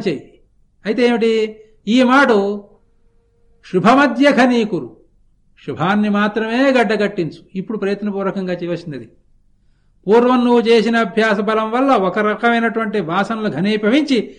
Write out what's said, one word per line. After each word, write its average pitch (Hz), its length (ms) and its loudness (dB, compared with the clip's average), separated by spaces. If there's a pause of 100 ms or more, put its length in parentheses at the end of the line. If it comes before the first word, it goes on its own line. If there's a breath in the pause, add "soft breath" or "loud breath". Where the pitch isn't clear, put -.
చేయి. - 320 -8 (460)
అయితే 240 220 0
ఏమిటి, 226 520 0 (280)
ఈ 247 160 4
మాట 262 240 4 (1400)
శుభమద్య 254 600 4
ఘనీకురు, 226 680 0 (680)
శుభాన్ని 196 440 -2
మాత్రమే 220 640 0
గడ్డగట్టించు. 202 720 -2 (120)
ఇప్పుడు 202 220 -6
ప్రయత్నపూర్వకంగా 196 760 -4
చేయవలసింది 170 440 -8
అది. 113 120 -16 (1000)
పూర్వం 240 380 4
నువ్వు 240 160 4
చేసిన 226 360 2
అభ్యాస 214 420 0
బలం 220 320 -2
వల్ల 269 200 0
ఒక 196 280 0
రకమైనటువంటి 220 800 -2
వాసనలు 202 500 -4
ఘనీభవించి 214 880 -2